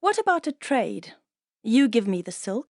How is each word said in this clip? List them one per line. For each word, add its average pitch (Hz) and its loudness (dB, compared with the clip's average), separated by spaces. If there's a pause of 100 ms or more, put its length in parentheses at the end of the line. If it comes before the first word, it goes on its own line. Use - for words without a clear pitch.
What 403 2
about 359 0
a 311 -2
trade? 208 -4 (480)
You 254 4
give 214 2
me 185 0
the 175 -10
silk. 208 -8